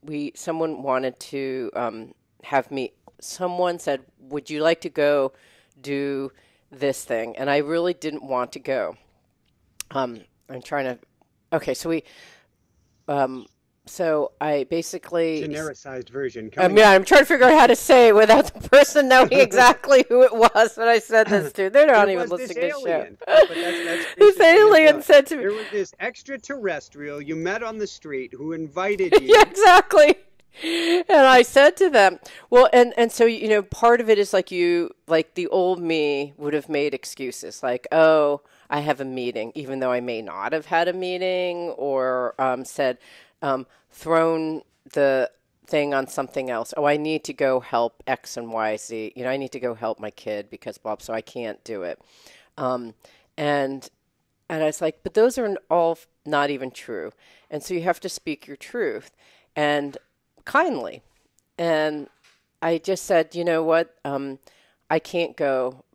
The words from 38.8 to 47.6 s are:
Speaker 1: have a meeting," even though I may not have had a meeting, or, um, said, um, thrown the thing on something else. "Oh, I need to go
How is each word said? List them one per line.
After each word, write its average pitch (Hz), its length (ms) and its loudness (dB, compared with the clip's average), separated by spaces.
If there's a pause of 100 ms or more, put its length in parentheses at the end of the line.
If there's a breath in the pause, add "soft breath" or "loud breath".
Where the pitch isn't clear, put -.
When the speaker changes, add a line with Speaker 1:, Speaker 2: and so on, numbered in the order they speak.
Speaker 1:
have 147 200 -4
a 135 40 -10
meeting," 123 500 -8
even 135 240 -12
though 127 140 -2
I 123 80 -2
may 120 200 -8
not 98 320 -10
have 156 140 -8
had 175 220 -2
a 180 40 -4
meeting, 180 840 -6
or, 127 640 -4
um, 131 240 -4
said, 127 340 -6 (420 soft breath)
um, 135 260 -6 (260)
thrown 160 680 -2 (320)
the 135 360 0 (360)
thing 143 280 -4
on 135 140 -4
something 131 420 -8
else. 113 260 -8
"Oh, 151 100 -2
I 147 100 2
need 151 280 -6
to 151 80 -12
go 131 280 -2